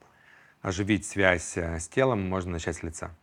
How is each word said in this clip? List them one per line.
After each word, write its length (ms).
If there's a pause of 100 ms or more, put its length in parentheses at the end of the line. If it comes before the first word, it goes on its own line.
(640)
оживить 440
связь, 500
э, 220
с 100
телом, 400
можно 240
начать 240
с 60
лица. 280 (120)